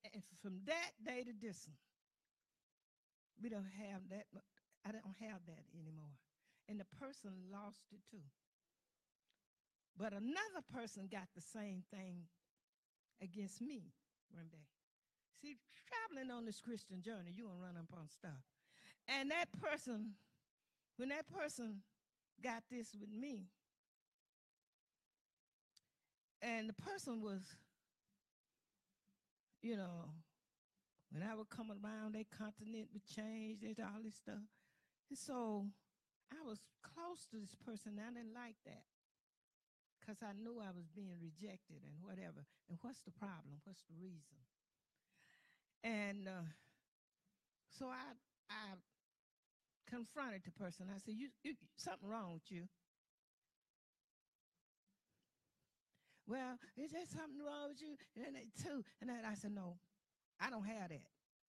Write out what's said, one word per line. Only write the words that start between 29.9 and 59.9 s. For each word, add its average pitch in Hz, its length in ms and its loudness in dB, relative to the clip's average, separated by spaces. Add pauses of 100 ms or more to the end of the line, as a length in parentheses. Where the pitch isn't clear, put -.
when 151 100 0
I 220 140 2
would 220 140 -2
come 220 200 -2
around, 214 460 -2
their 214 220 -2
continent 214 560 -2
would 208 120 -6
change, 220 560 -2
they 220 120 -2
did 220 120 -2
all 208 180 -4
this 214 120 -4
stuff. 208 260 -6 (680)
And 277 80 -4
so 220 480 4 (640)
I 311 160 -8
was 214 120 -4 (220)
close 339 500 -4
to 226 60 -4
this 202 160 -6 (120)
person. 214 340 -2
I 226 140 -2
didn't 233 200 -6
like 240 220 -6 (100)
that 214 200 -10 (1200)
'cause 220 180 -6
I 202 100 -2
knew 226 260 -4
I 196 120 -2
was 175 160 -6
being 180 320 -6
rejected 170 640 -8
and 147 180 -10
whatever. 180 440 -6 (240)
And 170 120 -4
what's 247 200 -6
the 180 100 -10
problem? 156 540 -6
What's 196 180 -12
the 165 180 -16
reason? 175 360 -10 (1500)
And, 202 440 2
uh, 180 180 0 (1200)
so 262 200 -2
I, 254 240 -4 (360)
I 208 280 12 (1080)
confronted 240 600 2
the 180 60 -4
person. 180 380 -2
I 202 100 0
said, 214 160 0
"You, 262 140 0 (140)
you, 285 120 0 (200)
something - 320 -2
wrong 208 260 2
with 165 160 -6
you." 180 180 -2 (3500)
"Well, 254 300 2 (200)
is 285 140 0
there 339 140 0
something 294 400 -4
wrong 294 240 0
with 277 120 -8
you?" 302 160 -6 (180)
And 233 100 -2
then 277 80 -2
they 233 300 -6
too. 285 220 2 (160)
And 247 80 0
then 233 160 0
I 214 80 2
said, 202 180 0
"No, 180 260 -2 (640)